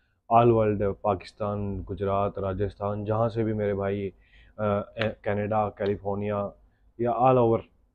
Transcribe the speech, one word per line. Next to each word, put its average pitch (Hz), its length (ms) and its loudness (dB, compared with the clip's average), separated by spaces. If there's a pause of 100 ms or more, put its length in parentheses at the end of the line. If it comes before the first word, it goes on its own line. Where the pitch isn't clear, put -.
(300)
all 117 220 8
world, 104 520 2
पाकिस्तान, 101 800 -4
गुजरात, 98 560 -4
राजस्थान, 101 680 -4
जहाँ 110 240 0
से 113 140 -2
भी 110 100 -2
मेरे 104 200 0
भाई, 98 400 -4 (460)
अ, 104 380 -2
ए-, 110 260 -2
कनाडा, 104 460 -2
कैलिफोर्निया 101 840 -4 (480)
या 117 100 0
all 127 260 4
over, 113 220 4 (360)